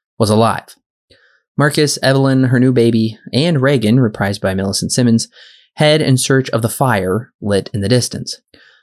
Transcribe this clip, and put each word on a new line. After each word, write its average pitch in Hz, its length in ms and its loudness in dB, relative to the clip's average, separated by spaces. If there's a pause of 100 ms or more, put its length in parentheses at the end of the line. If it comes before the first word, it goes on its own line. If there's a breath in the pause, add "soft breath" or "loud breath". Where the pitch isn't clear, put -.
(180)
was 107 120 0
alive. 107 460 -2 (840 soft breath)
Marcus, 147 440 0
Evelyn, 135 440 2
her 123 140 2
new 131 140 4
baby, 113 440 2 (140)
and 151 300 0
Reagan, 127 360 2
reprised 104 440 -2
by 95 120 -2
Millicent 98 380 -4
Simmons, 117 360 0 (480 soft breath)
head 156 260 2
in 131 160 2
search 131 320 0
of 113 120 -2
the 113 80 -2
fire 107 640 -2 (100)
lit 101 320 -2
in 101 80 -6
the 98 80 0
distance. - 520 -2 (420 soft breath)